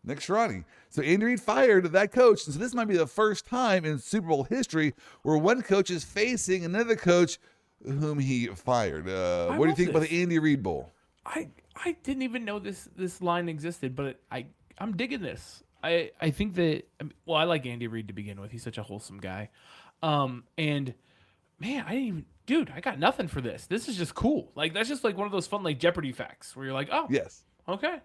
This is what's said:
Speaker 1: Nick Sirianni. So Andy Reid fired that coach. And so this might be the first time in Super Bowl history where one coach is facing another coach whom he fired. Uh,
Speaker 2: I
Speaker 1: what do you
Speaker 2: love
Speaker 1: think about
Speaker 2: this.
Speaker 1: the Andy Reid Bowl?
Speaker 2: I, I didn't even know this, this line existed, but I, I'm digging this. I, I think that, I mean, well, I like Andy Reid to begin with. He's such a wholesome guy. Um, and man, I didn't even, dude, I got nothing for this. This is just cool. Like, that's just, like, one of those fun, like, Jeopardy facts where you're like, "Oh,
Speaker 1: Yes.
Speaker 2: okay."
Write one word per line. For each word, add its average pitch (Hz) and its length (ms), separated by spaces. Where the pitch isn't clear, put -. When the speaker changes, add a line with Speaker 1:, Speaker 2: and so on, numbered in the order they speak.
Speaker 1:
Nick - 160
Sirianni. 175 440
So - 120
Andy 185 240
Reid 240 160
fired 214 520
that 196 180
coach. 247 340
And 151 80
so 147 60
this 240 140
might 233 160
be 185 80
the 156 100
first 214 380
time 214 400
in 151 140
Super 196 280
Bowl 143 160
history 160 500
where 156 160
one 220 240
coach 196 300
is 170 120
facing 196 600
another 220 300
coach 175 440
whom 147 340
he 127 280
fired. 95 600
Uh, 90 440
Speaker 2:
I 98 60
Speaker 1:
what - 0
do 131 60
you 160 40
Speaker 2:
love 151 100
Speaker 1:
think 180 140
about 160 100
Speaker 2:
this. 160 80
Speaker 1:
the 170 120
Andy 170 180
Reid 147 240
Bowl? 80 280
Speaker 2:
I, - 240
I 339 280
didn't 262 200
even 240 220
know 208 120
this, 202 380
this 180 260
line 175 280
existed, 151 460
but 139 240
I, 131 160
I'm 208 180
digging 247 240
this. - 400
I, 165 280
I 160 100
think 202 240
that, 165 280
I - 40
mean, 151 100
well, 160 120
I 160 60
like 160 220
Andy 120 220
Reid 110 200
to 101 60
begin 101 280
with. 101 100
He's 117 120
such 117 140
a 107 60
wholesome 98 360
guy. 95 300
Um, 139 440
and 143 360
man, 233 260
I 160 60
didn't 254 160
even, 165 180
dude, 285 280
I 143 60
got 185 180
nothing 185 300
for 143 140
this. - 260
This 208 200
is 214 100
just 175 180
cool. - 400
Like, 160 180
that's 220 160
just, 285 140
like, 202 140
one 208 100
of 196 60
those 185 140
fun, 202 160
like, 147 160
Jeopardy 160 340
facts - 420
where 135 100
you're 135 80
like, 139 180
"Oh, 311 180
Speaker 1:
Yes. - 340
Speaker 2:
okay." 285 380